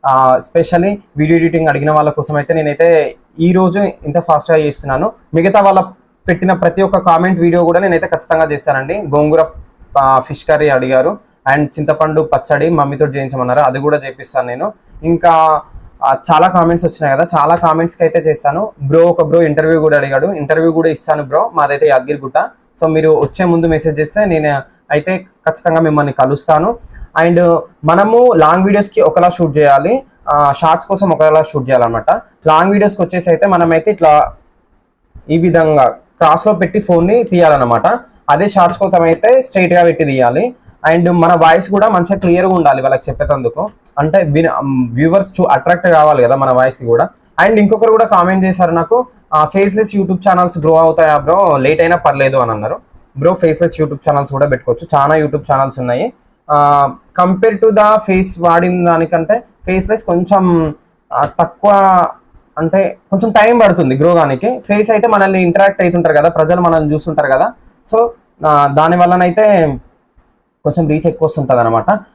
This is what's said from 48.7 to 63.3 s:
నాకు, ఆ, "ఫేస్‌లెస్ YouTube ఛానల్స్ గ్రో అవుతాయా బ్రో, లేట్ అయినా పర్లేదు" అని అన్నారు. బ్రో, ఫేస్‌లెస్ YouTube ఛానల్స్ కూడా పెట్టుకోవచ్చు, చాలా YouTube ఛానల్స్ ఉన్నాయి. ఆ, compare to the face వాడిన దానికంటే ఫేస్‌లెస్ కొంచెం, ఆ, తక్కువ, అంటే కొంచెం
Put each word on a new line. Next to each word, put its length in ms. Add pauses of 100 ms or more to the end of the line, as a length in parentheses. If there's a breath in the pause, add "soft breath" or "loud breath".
నాకు, 360 (280 soft breath)
ఆ, 100
"ఫేస్‌లెస్ 520
YouTube 320
ఛానల్స్ 300
గ్రో 180
అవుతాయా 420
బ్రో, 380
లేట్ 240
అయినా 160
పర్లేదు" 400
అని 140
అన్నారు. 300 (380)
బ్రో, 160
ఫేస్‌లెస్ 460
YouTube 280
ఛానల్స్ 240
కూడా 140
పెట్టుకోవచ్చు, 480
చాలా 200
YouTube 380
ఛానల్స్ 260
ఉన్నాయి. 340 (380)
ఆ, 380 (320)
compare 360
to 140
the 260
face 420
వాడిన 480
దానికంటే 560 (240)
ఫేస్‌లెస్ 380
కొంచెం, 680 (380)
ఆ, 120 (160)
తక్కువ, 300 (880)
అంటే 400 (120)
కొంచెం 200